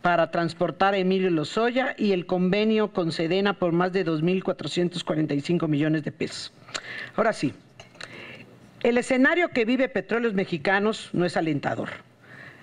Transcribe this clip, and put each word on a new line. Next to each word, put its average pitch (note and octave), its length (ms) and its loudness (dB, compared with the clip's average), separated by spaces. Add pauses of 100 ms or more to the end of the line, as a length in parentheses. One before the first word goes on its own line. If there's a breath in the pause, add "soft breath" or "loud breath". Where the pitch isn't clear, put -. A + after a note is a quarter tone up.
para E3+ 300 2
transportar F3 640 0
a - 20 0
Emilio F#3 320 2
Lozoya A3+ 680 0
y G3+ 140 2
el F3 140 0
convenio G#3 640 2
con E3 220 -2
sedena F#3+ 400 0
por F3 180 0
más F3+ 220 2
de F#3 100 0
dos D#3 180 0
mil F3+ 220 2
cuatrocientos F3 640 -4
cuarenta D#3 280 -2
y C#3+ 60 0
cinco E3+ 300 0
millones D3+ 340 0
de - 80 -6
pesos. - 400 -10 (640 loud breath)
Ahora G#3+ 160 2
sí, C#3 220 -4 (1300 loud breath)
el A#3+ 140 4
escenario D4 500 4
que A#3+ 160 0
vive B3+ 240 2
Petróleos A3+ 460 -2
Mexicanos G3 800 0
no F3 100 2
es F3 140 0
alentador. D3+ 540 -2 (720 loud breath)